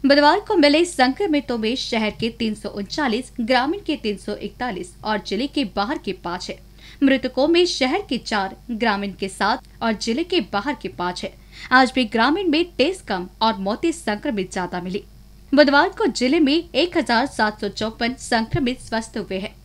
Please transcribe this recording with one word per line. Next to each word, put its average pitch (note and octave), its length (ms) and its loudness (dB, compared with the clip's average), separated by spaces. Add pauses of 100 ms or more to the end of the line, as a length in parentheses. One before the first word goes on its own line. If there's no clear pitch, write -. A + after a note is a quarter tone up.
बुधवार D4 360 6
को G#4+ 140 -2
मिले D4+ 300 6
संक्रमितों C#4 720 0
में A3 180 -2
शहर A3 340 -2
के A3+ 200 -4
तीन A3 240 -4
सौ - 140 -10
उनचालीस, A#3+ 600 -4 (100)
ग्रामीण C4 400 0
के D#4 160 -4
तीन G#3 200 -4
सौ G#3 180 -8
इकतालीस G3+ 600 -8 (100)
और G#3+ 220 -2
जिले A3 200 -4
के C#4 180 -2 (120)
बाहर G#3 220 -2
के G3 160 -8
पाँच F3+ 360 -8
है। - 80 -12 (440)
मृतकों C4+ 460 2
में E4+ 180 6
शहर D4+ 420 0
के B3+ 100 -2
चार, G3 380 -4 (140)
ग्रामीण G3+ 420 -2
के G3 160 -6
सात G#3+ 340 -2 (200)
और A3+ 100 0
जिले A#3 320 -2
के F4+ 160 0 (120)
बाहर A#3 220 -2
के F#3+ 140 -10
पाँच F3+ 360 -6
है। F#3 80 -8 (400)
आज B3+ 220 6
भी B3+ 100 2
ग्रामीण D4 460 2
में D#4+ 140 2 (140)
टेस्ट F4 280 0
कम F#3 220 -6 (140)
और A3 160 2
मौतें G#3 340 -2
संक्रमित G#3 600 -4
ज्यादा F3+ 280 -6
मिली। F#3 240 -8 (480)
बुधवार C#4+ 360 6
को G#4+ 180 -2
जिले C4 340 0
में C#4 120 4
एक E4 440 0
हजार A#3+ 320 0
सात G#3+ 320 -2
सौ G3+ 100 -4
चौपन A3+ 500 -4
संक्रमित B3 600 -2
स्वस्थ A3+ 380 -6
हुए F#3+ 200 -6
हैं। G#3 160 -8 (100)